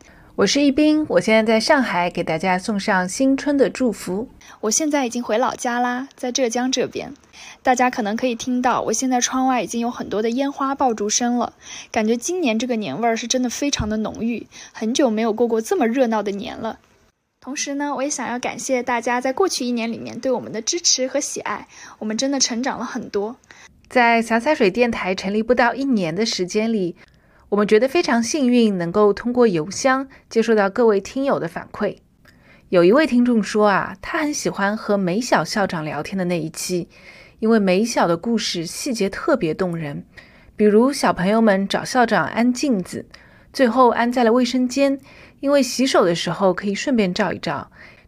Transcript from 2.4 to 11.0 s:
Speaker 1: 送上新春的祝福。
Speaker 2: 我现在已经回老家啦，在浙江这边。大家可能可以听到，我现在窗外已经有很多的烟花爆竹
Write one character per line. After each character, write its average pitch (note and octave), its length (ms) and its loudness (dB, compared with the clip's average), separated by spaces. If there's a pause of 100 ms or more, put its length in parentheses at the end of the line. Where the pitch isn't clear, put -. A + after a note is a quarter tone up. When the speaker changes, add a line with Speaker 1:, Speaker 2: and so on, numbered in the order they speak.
Speaker 1:
送 G3+ 220 -4
上 F#3 280 0
新 C4+ 280 2
春 C#4+ 200 0
的 A#3 140 4
祝 B3 220 0
福。 G3 360 -6 (340)
Speaker 2:
我 G#3+ 100 -2
现 D#4 180 0
在 C#4 160 0
已 - 20 -4
经 A#3+ 140 -4
回 A3 160 -2
老 B3+ 160 0
家 A#3+ 240 -4
啦， B3 380 -2
在 B3 160 -6
浙 B3+ 160 0
江 B3 240 -2
这 D3 160 0
边。 - 260 -10 (480)
大 C4 100 4
家 B3 160 4
可 B3+ 140 -2
能 G#3 140 -2
可 B3+ 100 -2
以 A#3+ 80 0
听 B3 260 -2
到， A#3+ 200 2
我 G#3 120 -2
现 C4 160 -2
在 B3 120 2
窗 C4 260 0
外 B3+ 160 2
已 E3+ 60 -6
经 A#3 120 -4
有 A#3 80 -2
很 A#3+ 200 -8
多 G3 120 -2
的 A3+ 100 -2
烟 C#4 200 -2
花 C#4 240 -4
爆 C4+ 180 2
竹 G#3 160 -4